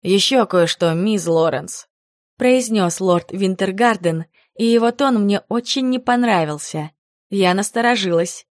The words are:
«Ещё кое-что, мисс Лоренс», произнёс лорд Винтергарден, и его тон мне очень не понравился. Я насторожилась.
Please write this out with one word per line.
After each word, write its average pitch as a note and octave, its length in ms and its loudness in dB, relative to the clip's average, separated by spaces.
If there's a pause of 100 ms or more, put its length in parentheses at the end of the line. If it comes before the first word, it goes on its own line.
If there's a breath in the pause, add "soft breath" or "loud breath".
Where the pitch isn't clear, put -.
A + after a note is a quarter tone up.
«Ещё G3+ 440 2
кое-что, E3+ 480 0
мисс F#3 340 -2
Лоренс», D#3+ 600 -2 (500)
произнёс A3+ 640 0
лорд F3 300 0
Винтергарден, F#3+ 960 -2 (300)
и A3+ 100 -2
его A#3 260 4
тон A#3+ 320 0
мне G3+ 260 0
очень B3+ 400 -4
не B3+ 100 -2
понравился. E3+ 920 -2 (380)
Я F#3 240 0
насторожилась. G3 1000 -2